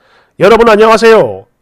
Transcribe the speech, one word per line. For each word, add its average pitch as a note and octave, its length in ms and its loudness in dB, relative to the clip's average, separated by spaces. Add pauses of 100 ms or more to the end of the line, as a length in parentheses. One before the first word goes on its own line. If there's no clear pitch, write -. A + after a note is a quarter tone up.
(400)
여러분 A3 300 0
안녕하세요. G#3+ 760 0 (160)